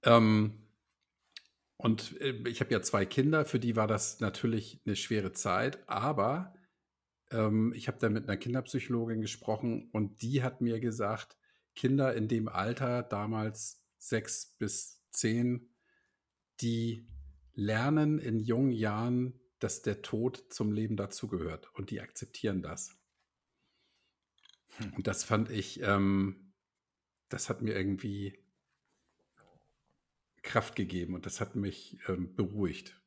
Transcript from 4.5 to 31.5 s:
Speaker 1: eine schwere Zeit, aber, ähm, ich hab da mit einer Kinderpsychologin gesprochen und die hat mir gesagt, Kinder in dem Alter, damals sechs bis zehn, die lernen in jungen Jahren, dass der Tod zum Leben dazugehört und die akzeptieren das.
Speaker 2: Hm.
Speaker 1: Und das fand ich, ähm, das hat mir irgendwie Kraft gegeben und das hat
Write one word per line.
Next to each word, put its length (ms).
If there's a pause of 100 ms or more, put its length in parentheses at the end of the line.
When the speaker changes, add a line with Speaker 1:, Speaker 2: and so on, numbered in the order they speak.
Speaker 1:
eine 100
schwere 360
Zeit, 560
aber, 680 (760)
ähm, 440
ich 140
hab 100
da 100
mit 200
einer 80
Kinderpsychologin 840
gesprochen 720
und 300
die 200
hat 180
mir 200
gesagt, 560 (380)
Kinder 400
in 120
dem 220
Alter, 560
damals 800 (140)
sechs 600
bis 540
zehn, 580 (880)
die 480 (460)
lernen 640
in 220
jungen 320
Jahren, 680 (200)
dass 220
der 200
Tod 480
zum 220
Leben 240
dazugehört 800
und 160
die 100
akzeptieren 600
das. 340 (1800)
Speaker 2:
Hm. 180
Speaker 1:
Und 100
das 180
fand 260
ich, 320
ähm, 680 (760)
das 200
hat 140
mir 120
irgendwie 640 (2000)
Kraft 340
gegeben 380
und 120
das 140
hat 160